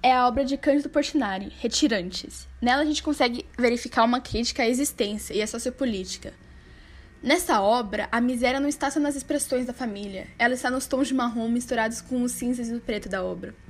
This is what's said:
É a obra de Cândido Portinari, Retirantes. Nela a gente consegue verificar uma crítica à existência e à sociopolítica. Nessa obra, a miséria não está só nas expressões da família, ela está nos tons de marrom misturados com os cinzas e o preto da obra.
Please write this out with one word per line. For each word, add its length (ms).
É 120
a 140
obra 180
de 120
Cândido 320
Portinari, 680
Retirantes. 880
Nela 220
a 20
gente 180
consegue 420
verificar 460
uma 180
crítica 420
à 40
existência 680
e 80
à 60
sociopolítica. 880
Nessa 380
obra, 500
a 80
miséria 400
não 80
está 240
só 80
nas 160
expressões 500
da 60
família, 560
ela 180
está 140
nos 180
tons 200
de 60
marrom 340
misturados 540
com 200
os 120
cinzas 340
e 80
o 60
preto 260
da 160
obra. 320